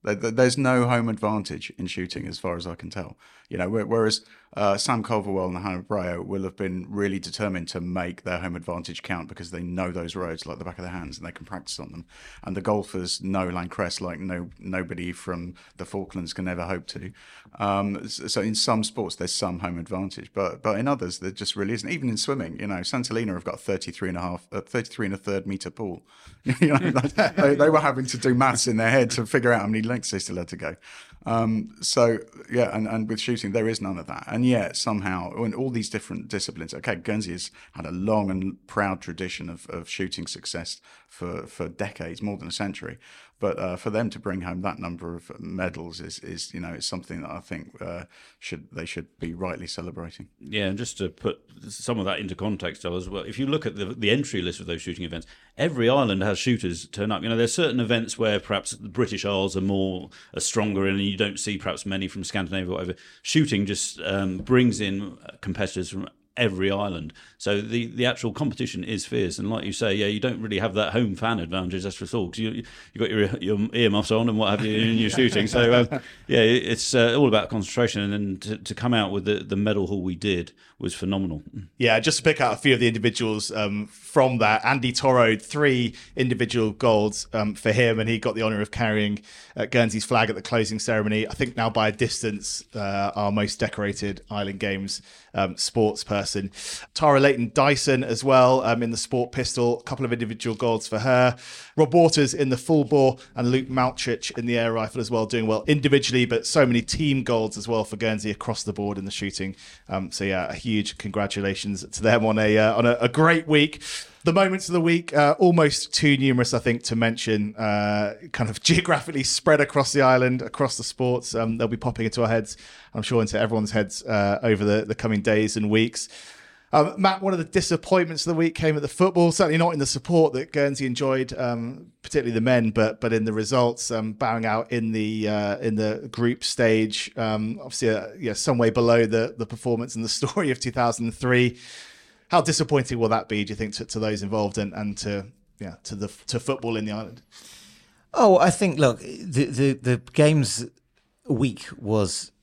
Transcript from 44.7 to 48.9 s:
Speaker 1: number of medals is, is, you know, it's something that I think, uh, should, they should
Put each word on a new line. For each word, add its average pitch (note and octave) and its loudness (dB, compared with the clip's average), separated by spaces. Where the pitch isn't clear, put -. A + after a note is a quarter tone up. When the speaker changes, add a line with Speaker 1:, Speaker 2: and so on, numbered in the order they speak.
Speaker 1:
number E2+ -10
of - -18
medals E2+ -8
is, D#2+ -14
is, - -14
you E2+ -10
know, E2+ -10
it's - -10
something F2 -10
that D2+ -12
I E2+ -12
think, - -14
uh, F2 -10
should, - -14
they D#2+ -10
should - -12